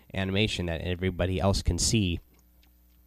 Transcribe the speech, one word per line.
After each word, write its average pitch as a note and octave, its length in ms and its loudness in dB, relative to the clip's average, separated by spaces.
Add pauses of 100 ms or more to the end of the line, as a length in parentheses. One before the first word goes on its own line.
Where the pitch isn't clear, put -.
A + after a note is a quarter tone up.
(140)
animation F#2+ 540 0
that E2 140 -4
everybody F2+ 580 -2
else G2 240 2
can F2 160 0
see. F#2 400 2 (880)